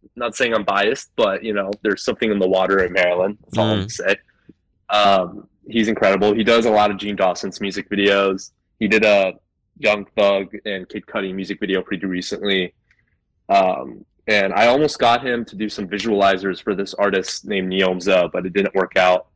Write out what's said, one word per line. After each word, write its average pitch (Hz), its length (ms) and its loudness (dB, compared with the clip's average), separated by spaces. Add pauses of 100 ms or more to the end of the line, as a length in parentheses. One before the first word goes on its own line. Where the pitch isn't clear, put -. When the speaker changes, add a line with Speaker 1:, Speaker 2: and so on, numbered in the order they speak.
(160)
Speaker 1:
not 120 200 -6
saying 120 180 0
I'm 104 100 -2
biased, 104 520 -2
but, 98 280 0
you 110 100 -4
know, 98 160 -4 (120)
there's 104 220 -2
something 113 260 -2
in 101 80 0
the 92 100 2
water 95 360 2
in 90 80 -4
Maryland. 92 520 0
That's - 140 -6
all 113 80 2
I'm 107 120 0
Speaker 2:
Mm. - 20 -2
Speaker 1:
gonna 98 100 -6
say. 95 260 -4 (720)
Um, 98 580 2 (200)
he's 110 200 0
incredible. 101 460 2
He 110 100 0
does 117 220 4
a 113 40 2
lot 104 200 4
of 98 80 -6
Gene 104 180 -6
Dawson's 95 440 -2
music 98 280 -8
videos. 98 640 0 (280)
He 107 100 -2
did 107 160 4
a 98 300 4 (440)
Young 104 280 0 (100)
Thug 101 320 2 (180)
and 95 220 -8
Kid - 180 -12
Cudi 98 280 -6
music 95 260 -8
video 95 220 -2
pretty 95 240 -8
recently. 92 680 -4 (760)
Um, 92 560 0 (220)
and 101 260 0
I 107 140 4
almost 143 320 2
got 120 260 2
him 120 220 -4
to 101 100 -20
do 107 120 -4
some 104 200 -8
visualizers 98 760 0
for 104 120 -4
this 95 200 -6
artist 98 520 -2
named 95 260 -4
Neomza, 92 600 0
but 90 120 -6
it 92 80 -6
didn't 95 220 -2
work 95 220 -2
out 90 400 2